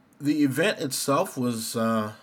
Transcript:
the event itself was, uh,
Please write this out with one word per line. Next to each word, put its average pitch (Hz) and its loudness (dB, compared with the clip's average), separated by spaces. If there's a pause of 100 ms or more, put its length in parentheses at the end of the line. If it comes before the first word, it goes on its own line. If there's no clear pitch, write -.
(200)
the 147 2
event 143 2
itself 151 -2
was, 120 -2
uh, 113 0